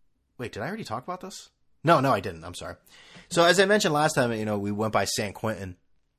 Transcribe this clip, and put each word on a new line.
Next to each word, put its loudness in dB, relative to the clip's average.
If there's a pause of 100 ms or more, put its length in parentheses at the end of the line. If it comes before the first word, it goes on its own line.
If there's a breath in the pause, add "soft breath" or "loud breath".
(380)
wait, -10
did -10
I -6
already -10
talk -8
about -10
this? -16 (340)
No, 6
no, 2
I 2
didn't. -8
I'm -14
sorry. -12 (540 loud breath)
So 4
as 6
I 6
mentioned 2
last 2
time, 2
you -4
know, -2
we -2
went -2
by 2
San -4
Quentin, -6 (420)